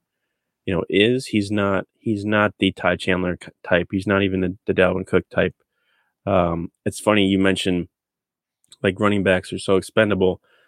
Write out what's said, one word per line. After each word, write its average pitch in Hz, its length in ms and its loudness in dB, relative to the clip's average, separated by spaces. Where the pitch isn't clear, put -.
you 98 80 -4
know, 85 160 -2
is. 120 380 2
He's 101 220 -2
not, 98 360 -2
he's 101 280 -4
not 104 320 2
the 95 140 2
Ty 90 240 0
Chandler 90 460 -2
c-, - 80 -18
type. 87 280 0
He's 98 160 -4
not 98 160 2
even 95 180 0
the, 92 160 -2
the 98 80 0
Dalvin 92 320 0
Cook 90 240 -2
type. 90 240 -2
Um, 87 460 0
it's 104 140 -6
funny 104 260 2
you 95 120 2
mentioned, 92 500 0
like, 98 180 0
running 101 220 2
backs 92 300 0
are 95 60 -8
so 98 180 0
expendable. 95 640 0